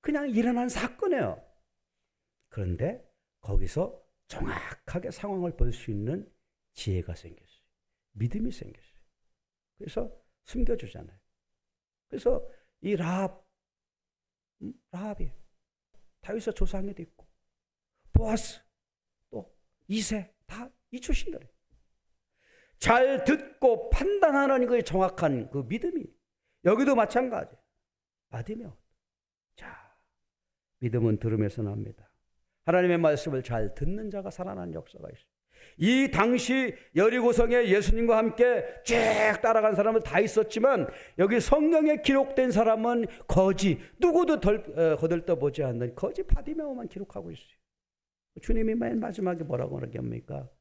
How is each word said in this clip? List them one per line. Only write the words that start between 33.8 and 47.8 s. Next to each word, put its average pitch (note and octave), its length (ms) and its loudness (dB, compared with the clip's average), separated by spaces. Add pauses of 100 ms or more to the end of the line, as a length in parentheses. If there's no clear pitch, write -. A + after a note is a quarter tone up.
자가 G3 200 -8
살아나는 F3+ 440 -10
역사가 - 360 -14
있어요. - 160 -20 (500)
이 B3+ 360 4
당시 A#3+ 640 2 (200)
여리고성에 A#3 760 4
예수님과 A3 480 4
함께 A#3 480 2 (200)
쭉 A#3+ 100 0 (480)
따라간 A3 320 4
사람은 G#3+ 300 2
다 - 160 2
있었지만 A3 680 2 (300)
여기 G3+ 220 4
성경에 D4+ 600 4
기록된 C4+ 520 2
사람은 A3 540 2 (200)
거지, F#3+ 540 2 (180)
누구도 E4 420 4
덜, G#3 180 4 (200)
어, D#3+ 180 4
거들떠보지 D#3+ 680 0
않는 A#2+ 320 -4
거지 - 260 -6
바디메오만 D4 680 -4
기록하고 F#3+ 440 -14
있어요. - 240 -20 (840)